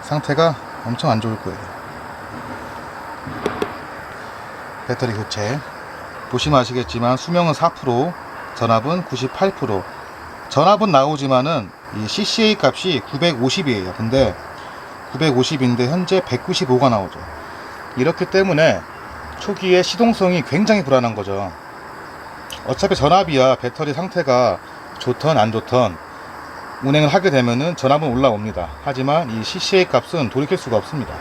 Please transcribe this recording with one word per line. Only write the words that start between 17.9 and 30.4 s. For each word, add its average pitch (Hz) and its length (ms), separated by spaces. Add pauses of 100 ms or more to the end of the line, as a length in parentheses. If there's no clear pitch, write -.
이렇기 165 300
때문에 160 540 (580)
초기에 185 440
시동성이 185 580
굉장히 208 420
불안한 127 320
거죠. 98 360 (1120)
어차피 190 300
전압이야 143 600
배터리 143 380
상태가 127 640 (420)
좋던 131 380
안 110 140
좋던 110 440 (880)
운행을 147 240
하게 185 220
되면은 135 460
전압은 147 320
올라옵니다. 107 640 (140)
하지만 143 460
이 110 140
씨씨에이 185 420
값은 131 440
돌이킬 147 280